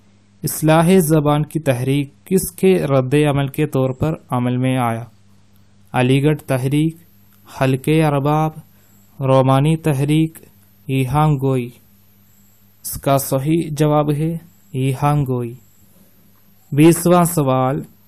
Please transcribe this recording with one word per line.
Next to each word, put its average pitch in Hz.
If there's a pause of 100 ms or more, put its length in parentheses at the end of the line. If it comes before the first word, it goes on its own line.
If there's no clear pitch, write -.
(420)
इस्लाह 160
ज़बान 147
की 151
तहरीक 135 (160)
किसके 185 (120)
रद्द 131 (140)
अमल 139
के 151
तौर 131
पर 151
अमल 123
में 127
आया? 117 (840)
अलीगढ़ 139
तहरीक, 143 (520)
हल्के 135
अरबाब, 151 (560)
रोमानी 135
तहरीक, 151 (500)
ईहाम 139
गोई। 131 (1160)
इसका -
सही 139 (140)
जवाब 151
है 151 (480)
ईहाम 135
गोई। 123 (1160)
बीसवाँ 170
सवाल, 135 (220)